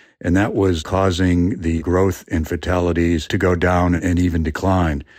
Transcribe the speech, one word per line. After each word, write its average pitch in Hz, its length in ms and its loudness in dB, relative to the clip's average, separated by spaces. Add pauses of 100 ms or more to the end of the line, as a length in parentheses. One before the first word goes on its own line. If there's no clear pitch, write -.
(200)
And 85 160 0
that 107 180 0
was 92 280 0
causing 90 760 0
the 82 220 -2
growth 92 480 0
in 82 160 -2
fatalities 85 840 0
to 101 100 -2
go 90 180 2
down 90 380 2
and 87 240 0
even 87 240 0
decline. 80 640 -2 (140)